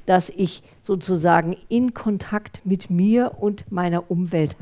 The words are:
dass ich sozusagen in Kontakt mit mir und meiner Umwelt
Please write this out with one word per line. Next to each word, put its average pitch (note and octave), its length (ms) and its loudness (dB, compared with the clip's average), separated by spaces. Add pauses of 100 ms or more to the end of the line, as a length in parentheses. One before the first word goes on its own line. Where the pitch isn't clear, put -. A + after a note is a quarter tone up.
dass F#3 240 2
ich - 320 -4 (180)
sozusagen E3+ 760 2 (120)
in A#3+ 240 0
Kontakt - 720 -6
mit F#3+ 240 -2
mir A3 500 2
und G#3 320 -4
meiner F3 400 -2
Umwelt E3+ 500 0